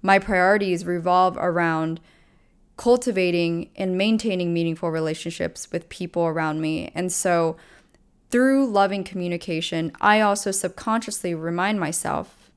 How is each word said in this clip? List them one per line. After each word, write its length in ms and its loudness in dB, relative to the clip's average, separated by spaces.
my 200 4
priorities 640 2
revolve 500 2
around 640 0
cultivating 960 0
and 240 -2
maintaining 560 0
meaningful 360 -2
relationships 800 -6
with 160 -6
people 380 -4
around 340 -2
me. 340 -4
And 180 -4
so 440 0
through 360 4
loving 380 2
communication, 840 -4
I 180 4
also 300 0
subconsciously 840 -4
remind 460 -2
myself 760 -4